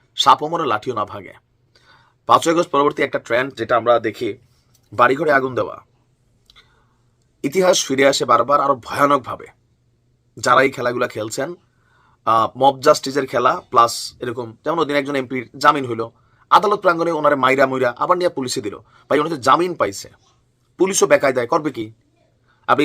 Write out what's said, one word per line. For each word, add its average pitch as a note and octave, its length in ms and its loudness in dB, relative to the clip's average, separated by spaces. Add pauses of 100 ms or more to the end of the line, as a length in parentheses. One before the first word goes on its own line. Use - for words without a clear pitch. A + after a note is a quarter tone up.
(160)
সাপও C3+ 320 4
মরে E3 180 -2
লাঠিও A#2 280 -4
না G#2 100 -4
ভাঙে। G2+ 300 -16 (920)
পাঁচই B2+ 240 4
আগস্ট E3+ 200 0
পরবর্তী C#3+ 320 2
একটা - 160 -4
ট্রেন্ড B2+ 360 -2
যেটা A#2 220 -2
আমরা A#2 180 4 (120)
দেখি, A2 220 -6 (640)
বাড়িঘরে C3+ 400 2
আগুন C3+ 220 0
দেওয়া। G#2+ 220 -4 (1700)
ইতিহাস F3+ 340 2 (100)
ফিরে C3+ 260 0
আসে C#3+ 120 -2
বারবার A#2+ 360 2
আরো C#3 140 0
ভয়ানকভাবে। C3 720 -2 (920)
যারা B2+ 260 2
এই C3+ 80 4
খেলাগুলা B2 440 -4
খেলছেন, A2+ 340 -8 (800)
আহ, A2+ 220 2 (100)
মব C3+ 220 4
জাস্টিসের C3+ 460 0
খেলা B2+ 260 0 (180)
প্লাস A#2 220 4 (280)
এরকম, A#2+ 260 -8 (180)
যেমন D#3+ 140 -2
ওদিন C#3+ 180 -2
একজন C#3+ 200 -2
এমপির C3 280 -6 (140)
জামিন D3 320 0
হইল, A2+ 120 -6 (480)
আদালত F#3 300 2
প্রাঙ্গণে E3+ 320 0
ওনারে D3 240 2
মাইরা C3 300 2
মুইরা B2+ 320 0
আবার D#3+ 200 0
নিয়ে F3 180 -2
পুলিশে C3 240 -6
দিল। G#2+ 140 -10 (340)
ভাই, C3+ 120 2
উনি D#3 100 -2
তো E3 60 -6
জামিন D3 380 2
পাইছে, G2+ 340 -6 (720)
পুলিশও F#3+ 280 2
বেকায়দায় C3+ 400 2
করবে D3+ 240 -2
কি? A2+ 160 -10 (800)
আপনি D3 180 2